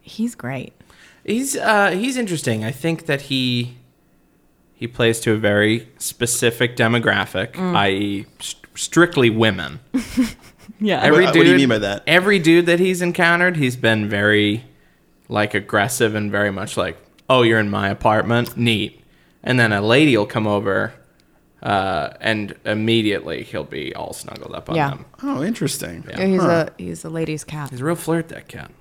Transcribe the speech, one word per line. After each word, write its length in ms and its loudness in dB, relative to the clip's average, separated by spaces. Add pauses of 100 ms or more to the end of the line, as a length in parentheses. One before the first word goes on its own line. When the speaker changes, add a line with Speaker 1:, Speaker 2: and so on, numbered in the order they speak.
Speaker 1:
He's 340 -6
great. 380 -10 (500)
Speaker 2:
He's, 320 -2
uh, 360 2
he's 260 -2
interesting. 480 -2
I 60 -4
think 340 -4
that 160 -2
he, 560 -2 (960)
he 140 -10
plays 340 0
to 120 2
a 40 2
very 500 2 (120)
specific 760 -2
demographic, 800 0
Speaker 1:
Mm. 220 -4
Speaker 2:
i 160 4
e, 340 -4 (140)
st-, 180 -12 (180)
strictly 540 2
women. 500 0 (140)
Speaker 1:
<laughs> 840 -6
Yeah. 220 0
Speaker 2:
Every 240 6
Speaker 3:
What, 20 2
what 60 2
do 60 6
you 60 8
Speaker 2:
dude, 160 6
Speaker 3:
mean 80 4
by 100 2
that? 260 -4
Speaker 2:
every 340 4
dude 260 4
that 140 2
he's 220 0
encountered, 560 2
he's 180 0
been 340 0
very, 540 2 (680)
like, 240 -2
aggressive 640 0
and 160 -2
very 200 0
much 260 -8
like, 200 -6 (320)
"Oh, 140 4
you're 160 4
in 100 -2
my 200 -2
apartment? 680 0
Neat." 440 -2 (420)
And 160 0
then 140 2
a 80 0
lady 340 4
will 120 2
come 180 -2
over, 480 0 (720)
uh, 460 -2 (120)
and 320 -4 (120)
immediately 760 0
he'll 200 -8
be 320 -10
all 180 -10
snuggled 400 -16
up 160 -14
on 60 -4
Speaker 1:
Yeah. 160 0
Speaker 2:
them. 140 -14 (180)
Speaker 3:
Oh, 200 -4
interesting. 680 -6
Speaker 2:
Yeah. 100 -10
Speaker 1:
Yeah, 80 -2
he's 140 2
Speaker 3:
Huh. 240 2 (120)
Speaker 1:
a, 40 -14
he's 240 -10
a 40 -12
ladies' 340 -6
cat. 280 -12
Speaker 2:
He's 100 -12
a 40 -6
real 100 -2
flirt, 340 -4
that 180 -18
cat. 220 -16 (120)